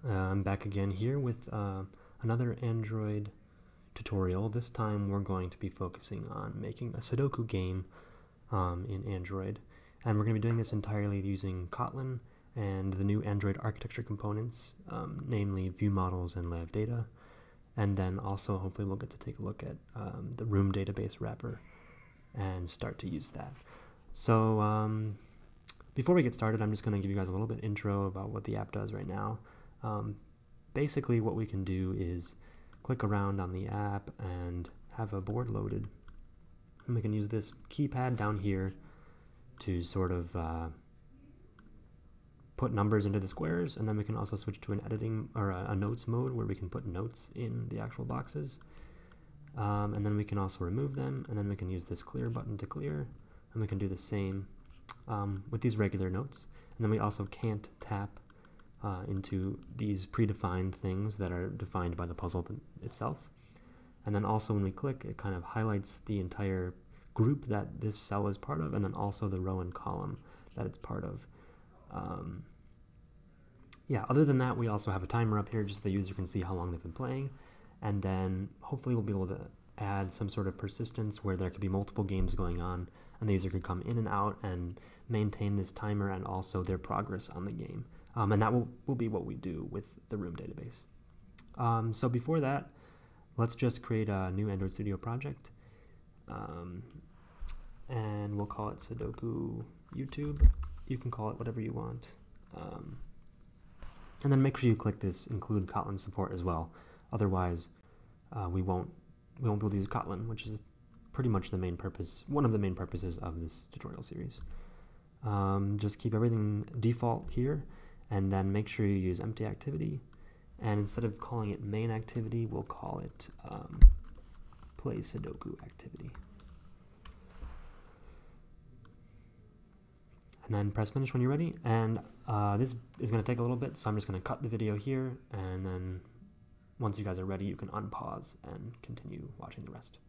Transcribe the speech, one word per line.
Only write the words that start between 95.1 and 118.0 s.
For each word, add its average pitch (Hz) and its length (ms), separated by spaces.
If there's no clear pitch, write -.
Um, 87 560
and 104 460
we'll 104 100
call 104 240
it - 100
Sudoku 113 840
YouTube. 147 520
You 127 100
can 120 140
call 107 180
it - 100
whatever 117 200
you 110 140
want. 117 360
Um, - 420
and 139 80
then 135 100
make 135 160
sure 123 120
you 110 60
click 110 240
this - 280
include 101 400
Kotlin 98 320
support 98 340
as 90 100
well. 82 280
Otherwise, 92 560
uh, 98 160
we 92 120
won't, 92 280
we 123 100
won't 104 100
be 107 60
able 98 60
to 101 60
use 98 100
Kotlin, 98 400
which 110 180
is 107 140
pretty 127 160
much 95 220
the 98 60
main 90 200
purpose, - 500
one 143 160
of 117 80
the 110 60
main 98 180
purposes 90 440
of 85 200
this - 320
tutorial - 320
series. - 380
Um, 98 540
just 104 200
keep 113 140
everything 107 520
default 117 500
here, 139 360